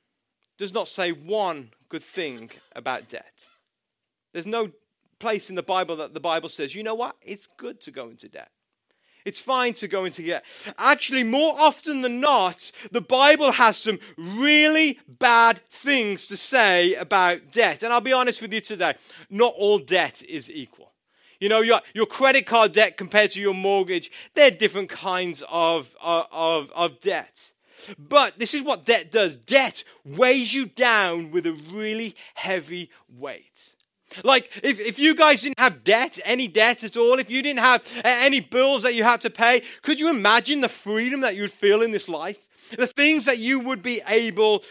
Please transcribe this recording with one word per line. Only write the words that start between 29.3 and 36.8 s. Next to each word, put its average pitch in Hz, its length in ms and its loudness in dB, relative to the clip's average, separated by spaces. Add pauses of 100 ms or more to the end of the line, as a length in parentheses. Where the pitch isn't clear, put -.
Debt 240 480 -2 (220)
weighs 233 480 0
you 262 120 -4
down 190 640 -2
with 165 160 -4
a 170 60 -2
really 208 640 -10 (180)
heavy 175 560 -8 (200)
weight. - 640 -20 (480)
Like, 254 260 2 (140)
if, 262 160 -2
if 208 180 -8
you 302 160 4
guys 294 280 4
didn't 269 180 -8
have 175 240 2
debt, 220 400 0
any 240 240 -4
debt 220 380 2